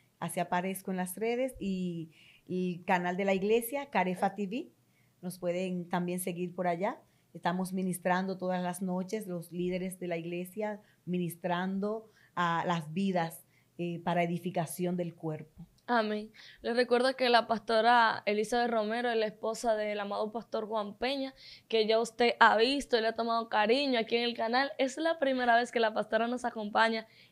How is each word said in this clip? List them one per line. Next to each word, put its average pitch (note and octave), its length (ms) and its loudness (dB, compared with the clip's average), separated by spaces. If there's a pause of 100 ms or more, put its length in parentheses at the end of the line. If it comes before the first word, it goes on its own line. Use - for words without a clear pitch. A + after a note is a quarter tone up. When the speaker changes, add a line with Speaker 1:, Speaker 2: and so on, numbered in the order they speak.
(200)
Speaker 1:
así E3+ 200 -4
aparezco F#3 520 -2
en F#3 60 -2
las F#3 180 -4
redes, A#3+ 440 -2
y F3+ 520 -4 (360)
el F3+ 380 -4
canal F3+ 320 0
de G3 80 -2
la G3 80 2
iglesia, A#3 560 0
Carefa F#3+ 460 0
T G3+ 120 -4
V, C4 220 -8 (520)
nos F3+ 180 -8
pueden F3+ 500 -2
también F3+ 300 -2
seguir F3 360 -4
por F3+ 120 -2
allá. F3+ 340 -2 (320)
Estamos F3+ 400 -2
ministrando F#3 640 0
todas F#3 260 -2
las F3+ 180 -4
noches, F#3+ 460 -4
los F3 240 -8
líderes F3+ 480 -4
de F3+ 80 -6
la E3+ 80 -2
iglesia, F3+ 640 -6 (240)
ministrando F#3 1040 -2 (260)
a E3+ 300 0
las E3 280 -2
vidas, F3+ 520 0 (320)
eh, F3 260 -4
para F3 200 2
edificación F3 720 -2
del E3+ 200 -4
cuerpo. D#3 500 -10 (220)
Speaker 2:
Amén. G#3+ 440 -2 (300)
Les A#3 140 -2
recuerdo B3 400 4
que B3+ 140 2
la A#3 160 6
pastora A3+ 800 4
Elizabeth A3 460 2
Romero A3+ 400 0
es A3+ 60 0
la G#3+ 100 2
esposa A3 480 -2
del G#3 240 -2
amado G3+ 320 -4
pastor A3 360 -6
Juan G3+ 280 -4
Peña, C4+ 400 -4 (320)
que A3 180 4
ya A3 140 4
usted A#3 400 2
ha G#3 180 8
visto B3+ 400 2
y A3 40 2
le A3+ 80 2
ha A3+ 40 -2
tomado A3+ 360 -2
cariño A#3+ 500 2
aquí A3+ 160 0
en A#3 80 0
el A#3+ 120 -2
canal. A#3+ 440 0
Es B3+ 180 0
la E4 220 0
primera B3+ 360 4
vez A#3+ 160 2
que B3 80 0
la A3 140 2
pastora A3 340 0
nos A#3+ 160 -4
acompaña A3 600 0 (260)